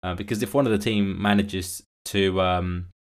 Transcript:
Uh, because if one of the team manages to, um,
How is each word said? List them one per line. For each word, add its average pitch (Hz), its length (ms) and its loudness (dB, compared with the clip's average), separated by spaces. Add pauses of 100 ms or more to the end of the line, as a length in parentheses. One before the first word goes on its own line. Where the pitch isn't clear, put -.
Uh, 92 120 -4
because 104 280 -4
if - 120 -6
one 139 100 4
of 117 80 2
the 104 60 2
team 101 420 0
manages 101 600 0 (240)
to, 95 340 2
um, 90 460 0 (280)